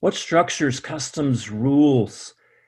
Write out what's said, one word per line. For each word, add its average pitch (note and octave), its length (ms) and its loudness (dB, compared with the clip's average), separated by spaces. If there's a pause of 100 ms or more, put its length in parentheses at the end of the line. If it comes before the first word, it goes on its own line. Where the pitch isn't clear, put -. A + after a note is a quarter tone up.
What F#3 140 0
structures, D#3+ 640 0
customs, C3+ 680 -4
rules C3 840 2 (340)